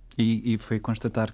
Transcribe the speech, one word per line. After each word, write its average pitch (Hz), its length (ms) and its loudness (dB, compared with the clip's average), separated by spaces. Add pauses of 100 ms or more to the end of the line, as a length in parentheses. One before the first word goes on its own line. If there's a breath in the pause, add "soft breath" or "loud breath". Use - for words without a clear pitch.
(180)
E, 113 360 2
e 110 40 2
foi 110 200 -2
constatar 110 560 -2